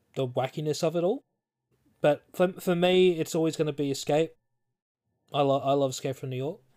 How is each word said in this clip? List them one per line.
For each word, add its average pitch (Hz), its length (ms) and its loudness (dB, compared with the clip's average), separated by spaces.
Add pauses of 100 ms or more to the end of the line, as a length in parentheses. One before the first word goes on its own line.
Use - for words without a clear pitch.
(160)
the 135 120 -2
wackiness 131 540 -4
of 160 140 0
it 170 80 0
all. 226 180 0 (760)
But 147 240 2 (100)
for, 185 200 0
for 185 200 -2
me, 180 460 4
it's 156 160 -4
always 160 220 0
gonna 151 160 -2
be 143 180 -2
Escape. 151 400 0 (1040)
I 143 80 0
lo-, 139 180 4
I 135 140 0
love 139 180 0
Escape 135 240 -6
from 135 140 -12
New 127 80 -8
York. 147 220 -8 (180)